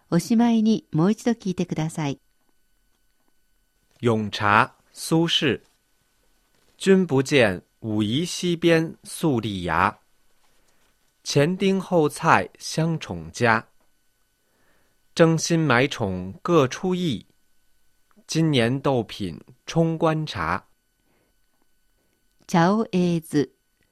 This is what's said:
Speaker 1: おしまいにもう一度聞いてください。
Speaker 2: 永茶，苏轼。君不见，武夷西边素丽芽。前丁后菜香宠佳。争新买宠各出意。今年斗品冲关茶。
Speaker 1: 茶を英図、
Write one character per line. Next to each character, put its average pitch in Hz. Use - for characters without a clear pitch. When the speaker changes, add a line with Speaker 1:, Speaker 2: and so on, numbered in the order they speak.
Speaker 1:
お 170
し 226
ま 233
い 226
に 214
も 156
う 208
一 -
度 240
聞 208
い -
て 180
く 170
だ 156
さ 156
い。 135
Speaker 2:
永 110
茶， 107
苏 165
轼。 147
君 190
不 135
见， 117
武 110
夷 123
西 175
边 165
素 139
丽 98
芽。 87
前 151
丁 190
后 160
菜 127
香 165
宠 82
佳。 117
争 165
新 160
买 131
宠 92
各 156
出 185
意。 170
今 160
年 127
斗 131
品 92
冲 165
关 156
茶。 151
Speaker 1:
茶 180
を 220
英 180
図、 -